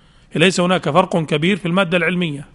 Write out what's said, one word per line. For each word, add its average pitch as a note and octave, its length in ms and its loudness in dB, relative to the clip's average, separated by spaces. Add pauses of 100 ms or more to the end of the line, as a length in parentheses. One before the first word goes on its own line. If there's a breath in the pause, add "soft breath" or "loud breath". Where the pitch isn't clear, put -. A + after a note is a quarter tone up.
(340 soft breath)
ليس F3+ 260 2
هناك F3 300 0
فرق F#3 260 2
كبير D#3+ 400 0
في F3 100 -6
المادة F3+ 300 0
العلمية E3 580 -2